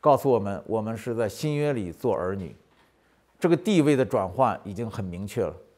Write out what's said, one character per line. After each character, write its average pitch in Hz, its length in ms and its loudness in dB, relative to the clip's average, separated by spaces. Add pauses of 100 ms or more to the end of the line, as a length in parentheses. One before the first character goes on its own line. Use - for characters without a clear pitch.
告 143 160 6
诉 139 140 0
我 120 80 4
们， 101 280 -4
我 110 140 -2
们 110 160 -6
是 113 160 -8
在 113 160 -2
新 147 280 -4
约 147 160 0
里 104 180 -4
做 104 240 -2
儿 92 220 -4
女。 90 180 -10 (840)
这 185 80 2
个 170 80 6
地 175 260 4
位 143 140 6
的 127 80 4
转 98 240 0
换 107 340 2
已 101 100 -10
经 92 160 -6
很 - 160 -6
明 92 220 -8
确 104 160 -4
了。 78 140 -4 (200)